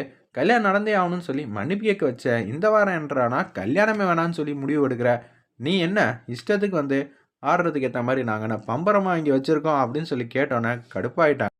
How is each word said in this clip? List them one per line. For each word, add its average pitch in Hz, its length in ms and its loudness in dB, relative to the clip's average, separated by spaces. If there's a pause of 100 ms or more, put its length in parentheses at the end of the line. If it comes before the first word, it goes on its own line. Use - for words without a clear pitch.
(340)
கல்யாணம் 208 320 0
நடந்தே 208 280 0
ஆகணும்னு 175 320 0
சொல்லி 143 200 -4
மன்னிப்பு 131 380 -4
கேட்க 202 200 0
வச்ச. 120 200 -2 (220)
இந்த 151 240 -2
வாரம் 202 260 2
என்றானா 139 440 0 (140)
கல்யாணமே 202 500 2
வேணாம்னு 170 340 2
சொல்லி 147 160 -2
முடிவு 143 280 0
எடுக்கிற. 120 280 2 (500)
நீ 151 180 0
என்ன 185 220 2 (280)
இஷ்டத்துக்கு 196 480 -2
வந்து 139 220 0 (440)
ஆடுறதுக்கு 151 460 2
ஏத்த 120 140 -2
மாதிரி 131 220 0
நாங்க 107 200 -2
என்ன 110 200 -2
பம்பரமா 185 520 2
இங்க 156 160 0
வச்சிருக்கோம் 147 480 2
அப்படின்னு 143 300 -2
சொல்லி 123 160 -4
கேட்டோன்னே 120 460 0 (180)
கடுப்பாயிட்டாங்க. 123 680 0